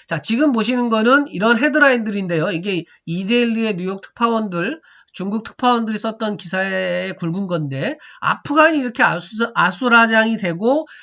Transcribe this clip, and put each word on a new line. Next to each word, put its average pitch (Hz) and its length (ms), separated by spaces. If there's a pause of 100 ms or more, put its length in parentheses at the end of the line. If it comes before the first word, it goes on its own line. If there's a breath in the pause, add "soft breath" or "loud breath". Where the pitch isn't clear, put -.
자, 156 120
지금 254 320
보시는 240 360
거는 240 400
이런 214 300
헤드라인들인데요. 214 920
이게 180 340 (200 loud breath)
이데일리의 220 720
뉴욕 190 240
특파원들, 220 800 (320 soft breath)
중국 202 300
특파원들이 226 560
썼던 220 400
기사에 185 720
굵은 180 340
건데, 165 520 (220 loud breath)
아프간이 311 580
이렇게 247 240
아수-, 208 520
아수라장이 226 840
되고 220 480 (160 loud breath)